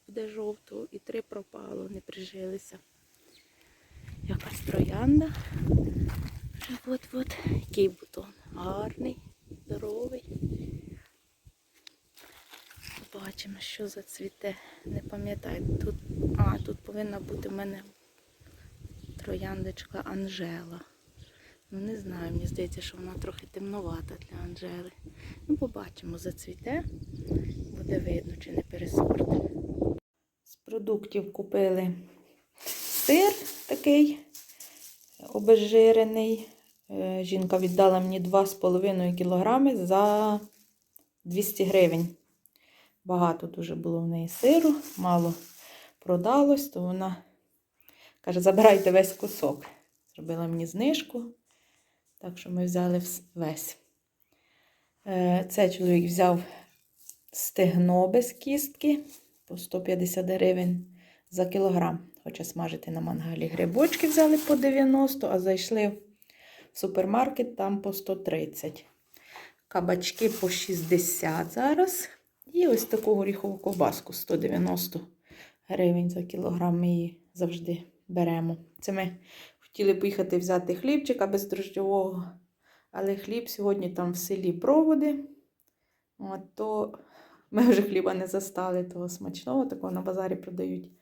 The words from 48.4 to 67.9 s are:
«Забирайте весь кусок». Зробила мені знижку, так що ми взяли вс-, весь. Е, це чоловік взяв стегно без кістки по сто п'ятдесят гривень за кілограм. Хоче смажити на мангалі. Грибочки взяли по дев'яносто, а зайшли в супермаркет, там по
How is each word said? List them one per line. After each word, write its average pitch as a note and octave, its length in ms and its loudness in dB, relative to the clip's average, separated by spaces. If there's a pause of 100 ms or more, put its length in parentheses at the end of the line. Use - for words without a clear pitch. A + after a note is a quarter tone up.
«Забирайте G3 500 8
весь F#3 220 6
кусок». D3 540 -4 (480)
Зробила E3 340 -6
мені E3 180 -4
знижку, A#3+ 560 -2 (1000)
так F3+ 180 -14
що - 120 -12
ми F3+ 140 -2
взяли F3+ 340 2
вс-, - 240 -8 (120)
весь. D#3 440 -6 (1300)
Е, F3+ 440 2
це F#3 200 4
чоловік F3 360 4
взяв F3 340 4 (920)
стегно F3+ 760 4
без A#3+ 240 2
кістки D4 680 0 (460)
по F3+ 100 -12
сто F3+ 240 -6
п'ятдесят F3+ 460 0
гривень F#3 600 2 (440)
за F3+ 160 0
кілограм. F3+ 640 0 (120)
Хоче D#3+ 200 -10
смажити E3 460 -8
на E3 100 -6
мангалі. E3 460 -4
Грибочки F3 600 2
взяли D#4 320 6
по D4 180 2
дев'яносто, C4+ 760 4
а F#3+ 60 2
зайшли G3 600 0 (720)
в - 60 -18
супермаркет, A3 800 0
там G3 260 -2
по G3 100 -4